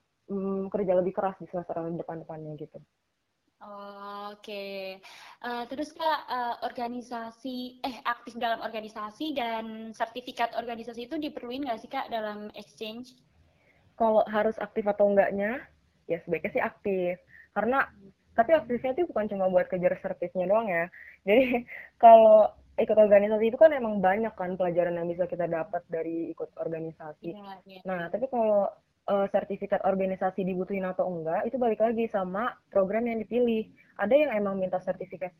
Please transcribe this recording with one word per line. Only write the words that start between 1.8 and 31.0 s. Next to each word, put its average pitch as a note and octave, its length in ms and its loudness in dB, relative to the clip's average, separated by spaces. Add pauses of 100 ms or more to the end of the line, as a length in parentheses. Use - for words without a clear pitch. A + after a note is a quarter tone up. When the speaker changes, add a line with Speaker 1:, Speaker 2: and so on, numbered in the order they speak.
Speaker 1:
gitu. D3 220 -16 (1500)
Speaker 2:
Oke. G3 720 -12 (420)
Eh, A#3+ 260 -6
terus D4 240 -8
Kak, D#4 260 0 (100)
eh, B3 260 -4 (100)
organisasi, B3 1160 -10
eh, B3+ 220 -8
aktif A#3 320 -8
dalam A#3 260 -4
organisasi A3 720 -10
dan A3+ 560 -6
sertifikat A#3 640 -6
organisasi A#3 540 -10
itu D#4+ 100 -6
diperluin C4+ 480 -8
nggak A3 160 -6
sih, - 80 -18
Kak, C4+ 220 -6
dalam G#3+ 420 -8
exchange? A3 600 -14 (800)
Speaker 1:
Kalau A3 320 4
harus G#3+ 320 0
aktif G#3 240 -6
atau G3+ 240 4
enggaknya, G3+ 480 2 (480)
ya E3 160 -4
sebaiknya E3 320 -4
sih E3+ 80 0
aktif. F#3 560 -2 (400)
Karena, A#3+ 240 0 (560)
tapi E4 160 4
aktifnya B3 400 0
itu F4 160 -2
bukan G#3+ 160 -2
cuma F#3+ 240 0
buat F3+ 240 4
kejar F3+ 320 0
sertifnya F3+ 400 -4
doang G#3+ 240 0
ya. E3+ 160 0 (400)
Jadi, B3 400 4 (100)
<laughs> - 280 -4
kalau A3 500 12 (240)
ikut A3 160 2
organisasi G#3+ 560 6
itu B3 80 -4
kan D#4+ 160 10
emang A3+ 240 -2
banyak G3+ 400 2
kan F#3 160 -6
pelajaran F3 480 0
yang F3 80 -4
bisa F3 160 -2
kita F3 240 -4
dapat E3 400 -4
dari E3 400 -6
ikut D#3+ 320 -12
organisasi. D#3+ 720 -10
Speaker 2:
Iya, G3 320 -16
iya. F#3+ 240 -20
Speaker 1:
Nah, F3 240 -4
tapi C4 160 -4
kalau, G#3+ 400 2 (400)
eh, G3 240 2
sertifikat G3 480 -2
organisasi F#3+ 640 -2
dibutuhin F#3 400 -4
atau F3+ 240 -4